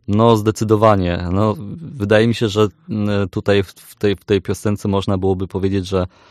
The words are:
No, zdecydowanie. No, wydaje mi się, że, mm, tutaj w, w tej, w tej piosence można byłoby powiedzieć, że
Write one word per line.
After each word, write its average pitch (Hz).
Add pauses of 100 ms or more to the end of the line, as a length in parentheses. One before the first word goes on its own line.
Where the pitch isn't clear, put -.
No, 113
zdecydowanie. 104
No, 104 (260)
wydaje 110
mi 113
się, 113
że, 107 (220)
mm, 104
tutaj 101
w, -
w -
tej, 101
w -
tej 98
piosence 104
można 98
byłoby 95
powiedzieć, 95
że 92 (260)